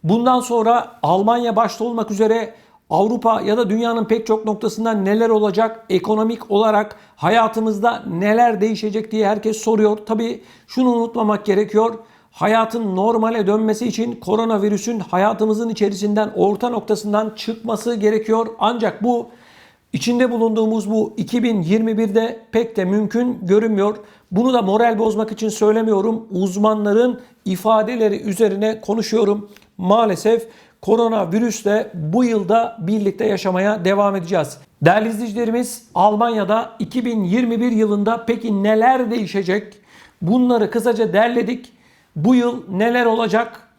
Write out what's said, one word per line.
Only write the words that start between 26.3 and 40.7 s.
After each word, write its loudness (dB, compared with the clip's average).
Uzmanların 0
ifadeleri 0
üzerine 0
konuşuyorum. -2
Maalesef 2
koronavirüs 0
de 0
bu 0
yılda 0
birlikte -2
yaşamaya -2
devam 2
edeceğiz. -4
Değerli 4
izleyicilerimiz, -4
Almanya'da 0
iki -6
bin -2
yirmi 0
bir 0
yılında 0
peki -2
neler 2
değişecek? -4
Bunları 2